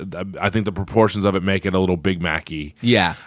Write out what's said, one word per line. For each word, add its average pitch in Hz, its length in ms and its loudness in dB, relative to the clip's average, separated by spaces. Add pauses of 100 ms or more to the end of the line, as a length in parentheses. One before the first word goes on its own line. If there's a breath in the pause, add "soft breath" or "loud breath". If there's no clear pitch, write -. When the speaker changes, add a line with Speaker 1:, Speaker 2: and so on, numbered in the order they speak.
Speaker 1:
the, 92 360 -10
I 98 100 0
think 107 140 -2
the 98 80 -2
proportions 101 520 2
of 98 120 2
it 90 60 0
make 95 240 0
it 95 80 -2
a 92 40 2
little 92 180 2
Big 87 260 -2
Mac-y. 80 580 -4
Speaker 2:
Yeah. 104 340 2 (120)